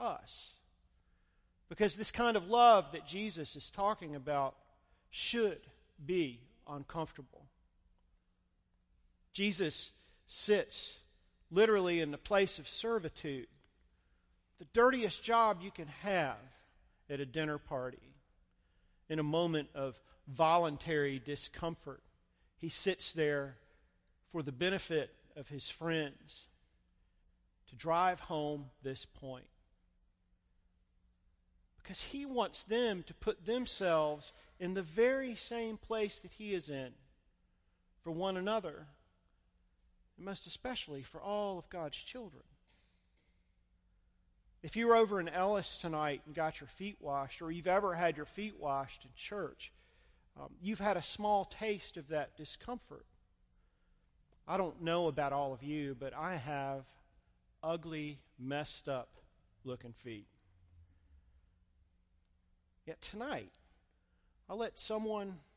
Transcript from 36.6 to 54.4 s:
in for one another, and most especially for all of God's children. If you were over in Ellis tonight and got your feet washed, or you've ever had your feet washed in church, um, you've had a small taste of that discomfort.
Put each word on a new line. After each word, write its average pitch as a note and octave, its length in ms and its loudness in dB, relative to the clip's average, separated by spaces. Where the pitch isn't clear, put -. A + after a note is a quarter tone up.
in C3+ 220 -6
for - 80 -8
one F#3 260 0
another, F#3 500 -2
and F3 100 -14
most G3 200 -8
especially D#3 560 -8
for - 180 -14
all G3+ 380 -2
of E3 100 -14
God's E3 280 -6
children. G3 460 -12
If D#3+ 120 -10
you A#3 140 2
were A3+ 80 12
over G#3 240 6
in E3 80 -2
Ellis F#3 480 0
tonight D3+ 500 -2
and D3+ 80 -14
got D#3 260 -2
your C#3 80 -16
feet G3 300 -10
washed, C#3 420 -4
or E3 120 -6
you've E3+ 160 -4
ever F#3+ 260 4
had E3+ 220 2
your D3 100 -8
feet G#3 320 -8
washed C#3 460 -4
in B2+ 100 -20
church, - 580 -8
um, C#3 120 -12
you've F#3+ 200 -4
had G3+ 160 4
a E3 60 -2
small G#3 420 0
taste - 520 -6
of C#3+ 120 -12
that D3+ 280 -4
discomfort. - 720 -12